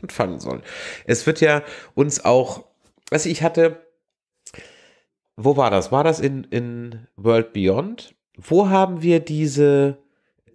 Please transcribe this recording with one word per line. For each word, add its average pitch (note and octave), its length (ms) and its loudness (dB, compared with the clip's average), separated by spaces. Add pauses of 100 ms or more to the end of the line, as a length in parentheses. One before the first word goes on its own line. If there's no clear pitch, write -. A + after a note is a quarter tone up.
anfangen F#2+ 380 -6
soll. B1+ 220 -8 (440)
Es A#2 220 -2
wird D#3 140 0
ja D3 220 4 (300)
uns C#3+ 320 -2
auch, B2 400 2 (460)
weißt D#3 140 -2
du, E3+ 40 -4
ich C#3+ 140 -4
hatte, E3 420 0 (1500)
wo C3 200 2
war B2+ 140 2
das? F#2+ 200 0
War C#3 120 2
das D#3+ 160 2
in, C3+ 260 -4
in A#2+ 720 -8
World A2+ 380 0
Beyond? G#2+ 640 -2 (200)
Wo F#3+ 340 2
haben F#3+ 340 0
wir E3+ 160 4
diese, C#3+ 800 0 (560)